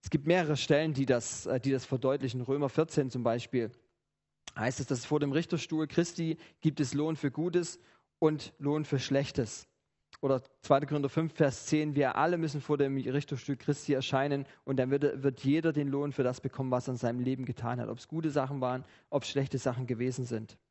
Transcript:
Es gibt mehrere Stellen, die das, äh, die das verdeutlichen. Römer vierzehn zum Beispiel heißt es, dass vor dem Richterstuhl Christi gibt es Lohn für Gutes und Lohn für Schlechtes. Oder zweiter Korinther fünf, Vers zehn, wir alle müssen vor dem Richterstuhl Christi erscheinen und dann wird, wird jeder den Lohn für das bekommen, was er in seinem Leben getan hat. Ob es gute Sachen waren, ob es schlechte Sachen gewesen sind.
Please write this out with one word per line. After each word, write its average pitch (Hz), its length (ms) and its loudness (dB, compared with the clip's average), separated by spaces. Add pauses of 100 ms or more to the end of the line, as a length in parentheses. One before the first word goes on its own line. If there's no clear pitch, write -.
Es - 80 -12
gibt 143 160 0
mehrere 160 320 4
Stellen, 151 380 2
die 135 100 0
das, - 400 0
äh, 131 140 0
die 131 100 -2
das 131 160 0
verdeutlichen. 131 560 -2
Römer 139 280 0
vierzehn 151 420 0
zum 127 100 -4
Beispiel 117 480 0 (880)
heißt 120 220 -2
es, 123 80 -4
dass 123 180 -2
vor 151 140 0
dem 143 120 0
Richterstuhl 156 540 -2
Christi 165 540 -2 (220)
gibt 156 180 2
es 139 160 0
Lohn 156 200 0
für 143 140 -2
Gutes 170 500 -2 (380)
und 156 400 2
Lohn 147 260 0
für 143 140 0
Schlechtes. 135 680 0 (520)
Oder 135 240 2 (180)
zweiter 170 240 4
Korinther 139 240 0
fünf, 160 240 0
Vers 143 320 2
zehn, 151 300 0
wir 139 200 2
alle 170 220 2
müssen 151 240 -2
vor 147 160 0
dem 139 180 2
Richterstuhl 135 600 -2
Christi - 380 -2
erscheinen 139 520 0 (200)
und 135 120 0
dann 127 140 2
wird, 139 320 0
wird 135 160 2
jeder 156 340 2
den 143 140 0
Lohn 143 240 -2
für 135 100 -2
das 127 200 0
bekommen, 131 280 -4
was 123 180 0
er 131 40 -4
in 123 60 -4
seinem 123 240 -2
Leben 131 220 -2
getan 120 360 -4
hat. 113 100 -4
Ob 113 80 -6
es - 100 -18
gute 160 220 -2
Sachen 139 320 -2
waren, 127 240 -4 (240)
ob 135 140 0
es - 60 -8
schlechte 135 280 -2
Sachen 123 300 -2
gewesen 123 380 -2
sind. 110 340 -8 (120)